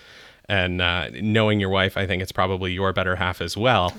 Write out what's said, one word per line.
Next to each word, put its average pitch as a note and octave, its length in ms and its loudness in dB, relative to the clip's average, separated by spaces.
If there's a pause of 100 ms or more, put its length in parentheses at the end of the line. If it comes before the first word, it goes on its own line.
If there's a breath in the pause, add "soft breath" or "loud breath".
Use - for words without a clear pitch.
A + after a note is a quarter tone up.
(480 soft breath)
And, F2+ 340 0
uh, F2 320 0
knowing G#2+ 480 2
your F#2+ 80 0
wife, F#2+ 280 2
I G2 80 0
think F#2 160 -2
it's F#2 120 -8
probably F#2+ 400 0
your F#2+ 180 0
better F#2 240 0
half F2+ 260 -2
as E2+ 140 -6
well. G2+ 440 2